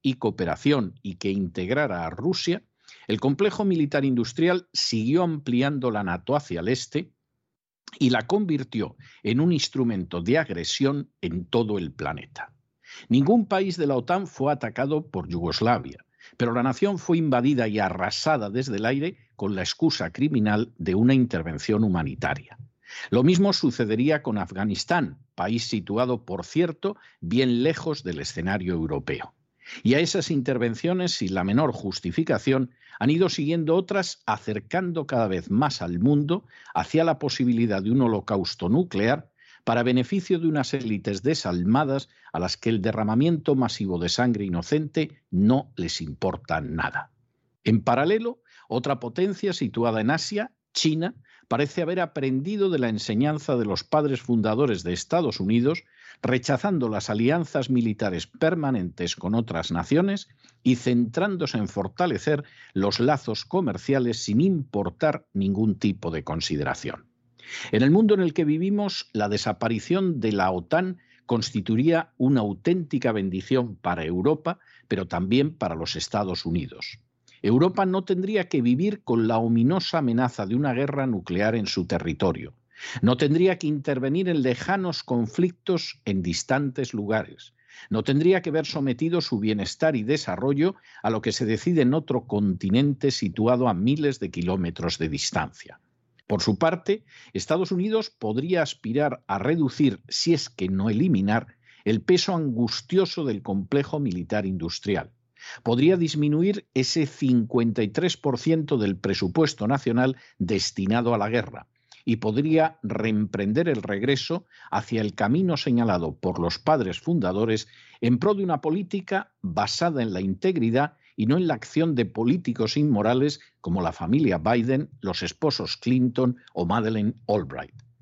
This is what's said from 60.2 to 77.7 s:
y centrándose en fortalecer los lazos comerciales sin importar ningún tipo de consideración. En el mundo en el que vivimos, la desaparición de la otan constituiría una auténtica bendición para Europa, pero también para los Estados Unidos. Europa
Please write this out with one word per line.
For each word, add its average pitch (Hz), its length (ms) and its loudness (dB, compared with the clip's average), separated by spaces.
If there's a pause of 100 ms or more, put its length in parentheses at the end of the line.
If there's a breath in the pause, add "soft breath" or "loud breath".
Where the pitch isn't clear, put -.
y 123 140 4
centrándose 127 800 0
en 104 100 -2
fortalecer 143 760 -2 (300 loud breath)
los 98 260 0
lazos 123 460 0
comerciales 131 800 -2
sin 107 180 2
importar 147 920 0
ningún 98 440 0
tipo 87 340 -2
de 78 120 -6
consideración. 73 800 -6 (640 loud breath)
En 113 120 4
el 139 80 6
mundo 208 240 6
en 190 60 4
el 165 120 2
que 170 120 2
vivimos, 190 640 0
la 104 180 0
desaparición 117 920 0
de 110 100 0
la 95 180 2
otan 170 480 -2 (300 soft breath)
constituiría 120 920 0
una 131 220 4
auténtica 131 720 0
bendición 104 640 -2
para 80 300 -4
Europa, 147 540 0 (280 soft breath)
pero 95 200 -4
también 117 460 0
para 85 220 -4
los 82 200 -6
Estados 95 500 -4
Unidos. - 540 -6 (440 soft breath)
Europa 190 420 4